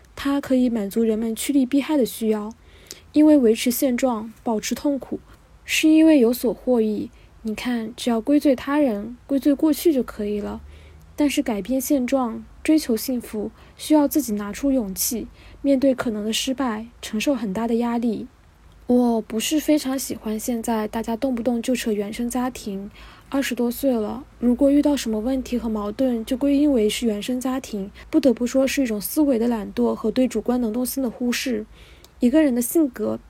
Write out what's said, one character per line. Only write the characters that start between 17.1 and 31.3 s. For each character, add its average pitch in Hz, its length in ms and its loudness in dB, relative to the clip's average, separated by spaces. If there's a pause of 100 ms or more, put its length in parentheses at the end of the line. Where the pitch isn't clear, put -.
受 277 160 0
很 214 200 -4
大 226 120 -2
的 226 100 0
压 233 200 0
力。 226 300 -2 (600)
我 240 360 4
不 220 180 -6
是 302 180 -2
非 302 200 2
常 269 200 -4
喜 - 160 -8
欢 220 240 -6
现 226 240 -4
在 220 240 -2
大 226 140 -6
家 226 160 -4
动 269 180 -2
不 233 80 -4
动 233 200 0
就 254 120 -2
扯 233 160 -2
原 208 220 -4
生 240 160 -6
家 247 220 -4
庭， 202 400 -10 (380)
二 277 140 -2
十 254 120 -4
多 240 160 0
岁 262 220 0
了， 220 320 -4 (160)
如 240 140 2
果 277 160 4
遇 285 120 4
到 294 140 2
什 233 140 -4
么 214 100 -2
问 254 220 -2
题 247 140 -6
和 233 120 -4
矛 208 220 -4
盾， 240 340 -2
就 262 120 -4
归 285 200 2
因 294 160 4
为 220 160 4
是 226 180 -2
原 208 160 0
生 254 180 -4
家 254 180 -4
庭， 202 320 -8 (200)
不 320 100 2
得 254 140 4
不 247 120 -2
说 269 200 2
是 277 160 -2
一 262 40 0
种 208 140 -4
思 302 220 -2
维 277 160 4
的 233 100 0
懒 208 240 -4
惰 226 220 0
和 220 160 -2
对 254 180 2
主 226 140 -4
观 247 180 0
能 226 120 -2
动 247 120 -2
性 262 180 -4
的 254 60 -2
忽 240 220 -4